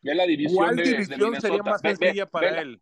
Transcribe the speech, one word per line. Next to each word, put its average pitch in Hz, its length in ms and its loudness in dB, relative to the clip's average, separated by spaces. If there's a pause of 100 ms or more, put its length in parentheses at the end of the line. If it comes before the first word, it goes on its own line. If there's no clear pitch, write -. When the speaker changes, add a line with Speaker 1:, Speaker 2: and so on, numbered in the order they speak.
Speaker 1:
Ve 143 100 -2
la 180 100 2
división 156 320 2
Speaker 2:
¿Cuál 226 180 2
Speaker 1:
de, - 80 -2
de 269 60 4
Speaker 2:
división 220 280 -2
sería - 120 2
Speaker 1:
Minnesota. 208 420 -2
Speaker 2:
más 202 100 0
Speaker 1:
Ve, - 80 0
ve, 202 60 0
Speaker 2:
sencilla 190 300 0
para 170 220 -2
Speaker 1:
ve 160 60 0
la, 165 80 -4
Speaker 2:
él? 131 200 -12